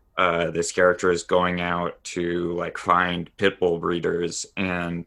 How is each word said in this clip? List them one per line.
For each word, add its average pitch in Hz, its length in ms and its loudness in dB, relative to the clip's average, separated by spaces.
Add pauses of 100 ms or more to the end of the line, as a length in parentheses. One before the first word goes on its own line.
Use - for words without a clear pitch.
(180)
uh, 85 340 2
this 82 200 -4
character 90 400 4
is 85 120 0
going 90 380 2
out 87 420 -4
to, 87 500 -4
like, 85 240 -6
find 90 600 0
pit 98 220 0
bull 87 180 2
breeders, 85 680 -2 (120)
and 87 500 -4